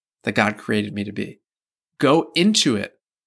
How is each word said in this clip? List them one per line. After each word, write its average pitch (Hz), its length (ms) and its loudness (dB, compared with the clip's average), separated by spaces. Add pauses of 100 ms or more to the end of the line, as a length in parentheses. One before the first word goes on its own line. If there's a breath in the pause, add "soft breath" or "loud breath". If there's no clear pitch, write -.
(240)
that 110 100 -4
God 107 220 0
created 104 380 -4
me 101 100 -6
to 101 80 -10
be. 104 280 -10 (580)
Go 156 360 2
into 170 420 2
it 98 180 -6 (320)